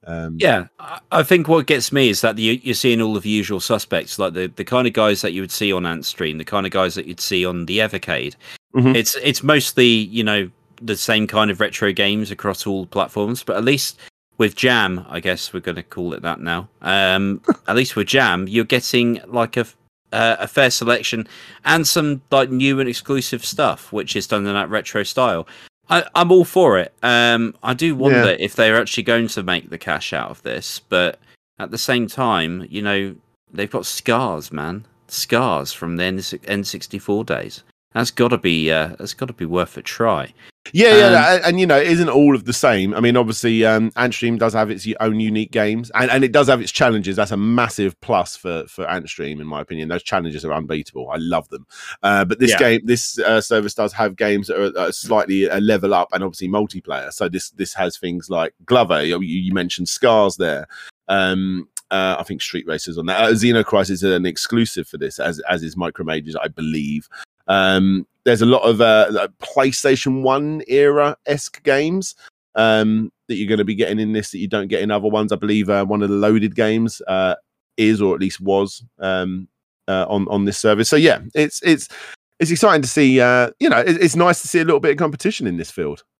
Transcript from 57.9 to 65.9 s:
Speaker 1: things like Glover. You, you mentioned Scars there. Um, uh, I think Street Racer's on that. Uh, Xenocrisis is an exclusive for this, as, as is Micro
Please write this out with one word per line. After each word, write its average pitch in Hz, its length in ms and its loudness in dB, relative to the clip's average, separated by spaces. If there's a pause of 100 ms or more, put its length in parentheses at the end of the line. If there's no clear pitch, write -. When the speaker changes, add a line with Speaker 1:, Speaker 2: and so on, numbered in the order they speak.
Speaker 1:
things 90 320 -8
like 82 240 -2 (100)
Glover. 90 400 2
You, 85 160 -2
you 92 320 -4
mentioned 90 380 -4
Scars 110 480 2
there. 78 280 -2 (420)
Um, 95 600 -2 (220)
uh, 95 280 0
I 85 40 -8
think 85 180 -10
Street - 260 -8
Racer's 80 300 -8
on 82 100 -6
that. 92 140 -2
Uh, 113 120 4
Xenocrisis 110 580 2
is 90 140 -4
an 90 200 2
exclusive 90 640 -2
for - 80 -16
this, 78 220 -8
as, 76 220 -4
as 87 220 -2
is 82 140 -10
Micro 85 300 -6